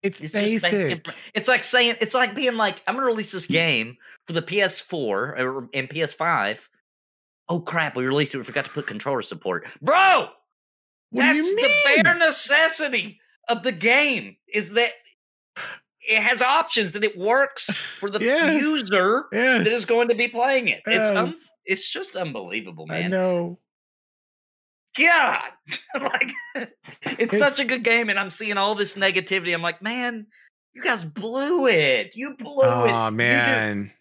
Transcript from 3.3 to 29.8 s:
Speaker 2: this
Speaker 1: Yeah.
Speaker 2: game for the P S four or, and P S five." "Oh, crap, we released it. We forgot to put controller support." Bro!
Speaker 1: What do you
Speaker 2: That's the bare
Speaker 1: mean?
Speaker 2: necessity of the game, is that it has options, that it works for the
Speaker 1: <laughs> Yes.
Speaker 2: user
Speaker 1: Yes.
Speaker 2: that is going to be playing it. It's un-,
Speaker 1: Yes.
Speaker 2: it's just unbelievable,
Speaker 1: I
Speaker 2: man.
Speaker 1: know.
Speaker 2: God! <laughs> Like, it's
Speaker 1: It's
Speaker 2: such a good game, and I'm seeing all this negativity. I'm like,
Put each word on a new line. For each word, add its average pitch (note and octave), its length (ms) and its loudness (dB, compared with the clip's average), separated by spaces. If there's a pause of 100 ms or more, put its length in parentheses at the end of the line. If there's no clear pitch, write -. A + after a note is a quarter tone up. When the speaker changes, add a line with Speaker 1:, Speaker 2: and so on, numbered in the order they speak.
Speaker 2:
this F#3 160 -8
Speaker 1:
Yeah. D#3+ 180 2
Speaker 2:
game A#2+ 320 -2 (280)
for E3 60 -10
the E3 100 0
P G3 200 -2
S - 180 -2
four B2 580 -4
or, B2+ 360 -4
and C3 160 -4
P D#3 120 -4
S D#3 100 -4
five." A#2 560 -2 (800)
"Oh, E3+ 120 -2
crap, E3 360 -2
we B2+ 100 -2
released C#3+ 280 0
it. C#3 40 -4
We A#2 60 -8
forgot C3 200 -4
to - 60 -14
put - 160 -8
controller A#2+ 360 -4
support." F2 440 -6 (160)
Bro! E4 480 4 (800)
Speaker 1:
What B3 120 0
do - 140 6
you E4+ 200 0
Speaker 2:
That's A#4 60 0 (320)
the D#4+ 80 6
bare E4+ 120 4
Speaker 1:
mean? E4+ 120 -4
Speaker 2:
necessity C#4+ 960 0 (280)
of A#3 140 0
the B3 100 0
game, A3+ 640 0 (120)
is G3+ 240 -4
that A#3 200 0 (1160)
it A3 140 2
has A#3 180 2
options, A3 540 0
that G#3 100 -2
it G#3 140 -2
works B3+ 480 0 (320)
for G3+ 100 -6
the G3+ 120 -2
Speaker 1:
<laughs> G#3+ 40 -2
Yes. C#4+ 380 2
Speaker 2:
user A3+ 720 0
Speaker 1:
Yes. A#3 320 2
Speaker 2:
that A3 80 4
is A#3 120 -2
going A#3 240 2
to A#3 60 4
be A#3+ 140 0
playing A#3+ 400 0
it. A2 180 -2
It's G#3+ 240 2
un-, G3+ 160 2
Speaker 1:
Yes. - 100 -8 (300)
Speaker 2:
it's F#3+ 260 -2
just - 240 -8
unbelievable, C#3+ 720 -8
Speaker 1:
I D#3+ 140 -4
Speaker 2:
man. F#3 80 -2
Speaker 1:
know. F3+ 480 -2 (1400)
Speaker 2:
God! D#4 460 4 (120)
<laughs> - 60 -20 (400)
Like, - 300 -2 (240)
it's - 800 -6
Speaker 1:
It's G#3 40 2
Speaker 2:
such C#4 200 4
a C#4 60 0
good B3+ 180 -2
game, A#3 280 2
and G3 80 0
I'm G3 120 -4
seeing G#3 260 -6
all G3+ 200 2
this G3+ 200 -4
negativity. F#3 560 0
I'm E3+ 100 -2
like, E3+ 200 -4